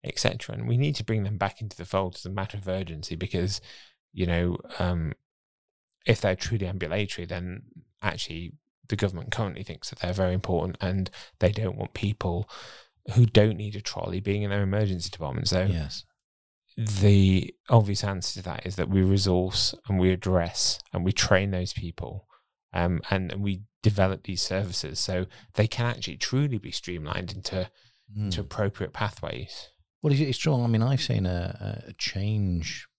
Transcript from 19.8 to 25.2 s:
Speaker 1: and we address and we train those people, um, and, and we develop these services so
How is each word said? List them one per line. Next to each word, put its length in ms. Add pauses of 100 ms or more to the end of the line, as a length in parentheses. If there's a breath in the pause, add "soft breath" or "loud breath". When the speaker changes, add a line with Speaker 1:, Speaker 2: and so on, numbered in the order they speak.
Speaker 1:
and 120
we 120
address 680 (140)
and 100
we 80
train 380
those 240
people, 540 (460 soft breath)
um, 360
and, 220
and 100
we 220 (180)
develop 420
these 180
services 580
so 260 (280 loud breath)